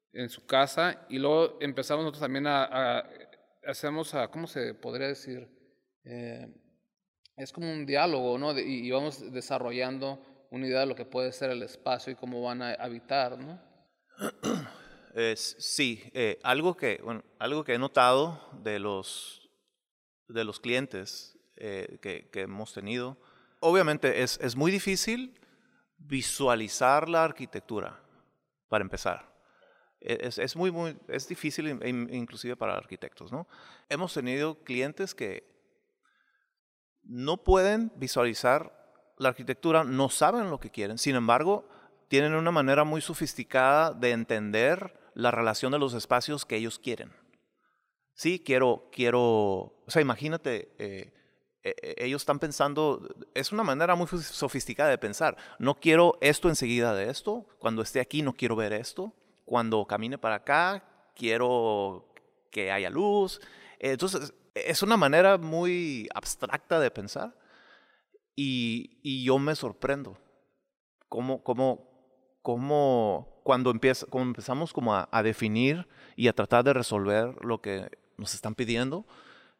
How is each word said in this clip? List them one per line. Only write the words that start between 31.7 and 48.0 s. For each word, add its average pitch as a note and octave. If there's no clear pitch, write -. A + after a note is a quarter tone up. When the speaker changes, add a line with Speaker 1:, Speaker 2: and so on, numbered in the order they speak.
Speaker 2:
in-, B2
inclusive A#2+
para G#2
arquitectos, -
¿no? D#3+
Hemos E3+
tenido C#3+
clientes C#3+
que G2
no C3
pueden G3+
visualizar B2
la C3
arquitectura, C3
no C3
saben G3
lo C#3+
que -
quieren, G#2+
sin C#3
embargo, C3
tienen D3
una E3
manera C#3+
muy D#3
sofisticada C#3+
de B2
entender A#2
la A#2+
relación A2+
de D3
los C3+
espacios C3
que A#2+
ellos A2+
quieren. -